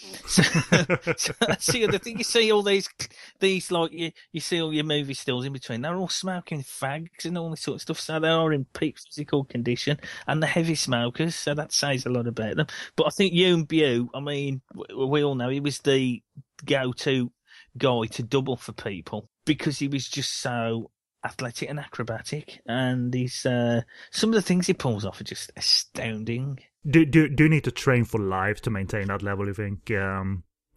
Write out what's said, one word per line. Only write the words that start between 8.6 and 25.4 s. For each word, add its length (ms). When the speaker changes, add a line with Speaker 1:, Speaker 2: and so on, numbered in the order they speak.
Speaker 1:
peak 240
physical 460
condition, 560
and 160
the 60
heavy 280
smokers, 600
so 180
that 200
says 320
a 40
lot 180
about 280
them. 120
But 120
I 20
think 240
Yuen 340
Biao, 480
I 60
mean, 400
w-, 320
we 160
all 140
know 140
he 100
was 200
the 440
go-to 640
guy 340
to 120
double 320
for 160
people 580
because 340
he 80
was 200
just 340
so 480
athletic 440
and 100
acrobatic, 880
and 480
he's, 320
uh, 360
some 180
of 60
the 60
things 260
he 60
pulls 320
off 140
are 60
just 320